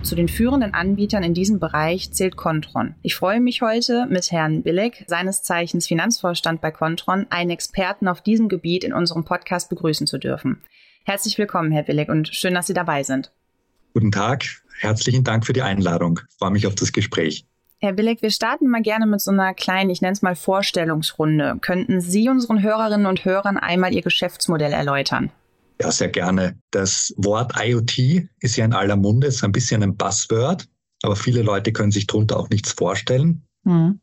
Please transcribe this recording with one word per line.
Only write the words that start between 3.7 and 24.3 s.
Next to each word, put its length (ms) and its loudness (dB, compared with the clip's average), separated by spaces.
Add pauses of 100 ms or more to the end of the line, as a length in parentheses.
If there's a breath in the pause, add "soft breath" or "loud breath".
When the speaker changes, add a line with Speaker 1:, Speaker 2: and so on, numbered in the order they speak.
Speaker 1:
mit 220 0
Herrn 320 0
Bilek, 460 -2
seines 340 -2
Zeichens 460 -2
Finanzvorstand 720 0
bei 100 -2
Kontron, 600 -2
einen 200 -2
Experten 560 -4
auf 160 -2
diesem 260 2
Gebiet 360 -2
in 80 -4
unserem 320 0
Podcast 460 -4
begrüßen 360 -2
zu 120 -4
dürfen. 400 -4 (440 soft breath)
Herzlich 340 -4
willkommen, 360 0
Herr 100 2
Bilek, 280 -2
und 180 0
schön, 260 -2
dass 140 -2
Sie 60 -2
dabei 280 0
sind. 300 -4 (600)
Speaker 2:
Guten 200 2
Tag. 320 0 (340)
Herzlichen 460 2
Dank 220 2
für 60 -2
die 100 2
Einladung. 580 0 (100)
Ich 80 -20
freue 140 0
mich 160 2
auf 80 -2
das 160 0
Gespräch. 520 -2 (360)
Speaker 1:
Herr 140 -2
Bilek, 280 0
wir 80 0
starten 380 0
mal 140 2
gerne 260 2
mit 120 2
so 120 -2
einer 200 2
kleinen, 380 0
ich 100 -2
nenn's 220 0
mal 140 0
Vorstellungsrunde. 1200 0
Könnten 400 0
Sie 280 2
unseren 340 2
Hörerinnen 440 2
und 180 0
Hörern 320 0
einmal 360 0
Ihr 100 0
Geschäftsmodell 720 0